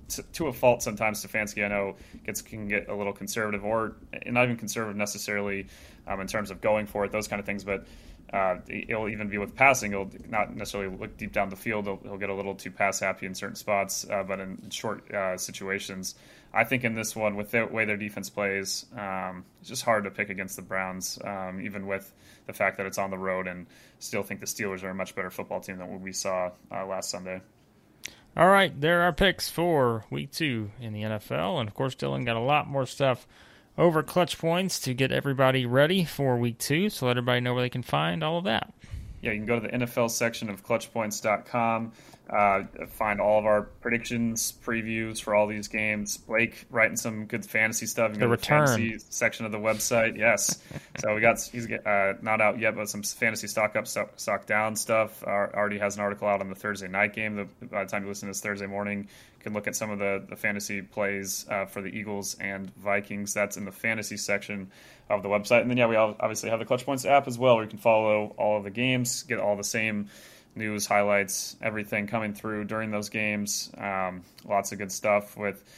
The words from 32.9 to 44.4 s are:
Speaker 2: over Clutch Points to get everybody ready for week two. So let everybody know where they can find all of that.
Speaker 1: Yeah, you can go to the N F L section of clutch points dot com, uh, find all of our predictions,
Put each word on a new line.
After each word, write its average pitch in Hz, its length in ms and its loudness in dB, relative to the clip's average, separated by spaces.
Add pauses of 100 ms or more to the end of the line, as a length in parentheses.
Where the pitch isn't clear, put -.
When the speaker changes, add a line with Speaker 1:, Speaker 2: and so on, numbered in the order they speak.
Speaker 2:
over 156 240 6
Clutch - 380 0
Points 175 420 0
to 127 140 -2
get 131 160 2
everybody 131 560 4
ready 151 360 6
for 139 320 2
week 120 220 0
two. 175 320 2
So - 160 -4
let 123 60 4
everybody 123 300 2
know 123 120 0
where 123 100 2
they 123 60 0
can 123 140 -4
find 160 400 0
all 165 160 0
of 175 60 -6
that. - 280 0 (480)
Speaker 1:
Yeah, 120 100 -2
you 107 60 -2
can 107 80 -4
go 117 140 2
to 107 80 -4
the - 60 -6
N 123 100 0
F 120 140 -2
L 117 120 4
section 117 400 0
of 98 140 -8
clutch - 300 -2
points 107 260 -2
dot 104 260 2
com, 113 460 0 (380)
uh, 101 340 4 (280)
find 104 280 0
all 104 180 6
of 107 80 4
our 104 180 6
predictions, 117 880 -2 (100)